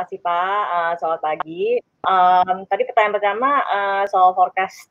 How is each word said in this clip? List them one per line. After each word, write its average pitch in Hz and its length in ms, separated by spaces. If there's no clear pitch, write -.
kasih 190 200
Pak. 180 440
Ah, 170 320
selamat 165 240
pagi. 165 580
Em, 180 760
tadi 202 200
pertanyaan 214 280
pertama, 208 340
eh, 196 420
soal 185 280
forecast 185 560